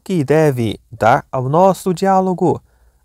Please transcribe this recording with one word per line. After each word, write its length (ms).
que 200
deve 560
dar 440
ao 160
nosso 440
diálogo 680